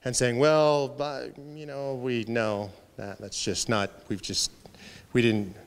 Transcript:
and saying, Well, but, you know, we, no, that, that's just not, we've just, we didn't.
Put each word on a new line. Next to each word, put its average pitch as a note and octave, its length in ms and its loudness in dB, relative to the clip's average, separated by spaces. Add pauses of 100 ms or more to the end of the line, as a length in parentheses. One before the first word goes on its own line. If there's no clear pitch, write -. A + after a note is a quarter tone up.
and B2 100 -4
saying, A#2+ 240 2
Well, D3+ 500 6
but, C3 480 -8 (180)
you D3+ 120 -14
know, C#3 280 -6
we, B2 340 -2
no, G#2+ 420 0 (260)
that, G2+ 220 -10
that's - 240 -8
just - 260 -2
not, G2+ 220 2 (180)
we've G2+ 140 -4
just, - 280 -2 (640)
we B2 100 4
didn't. G#2 320 4 (120)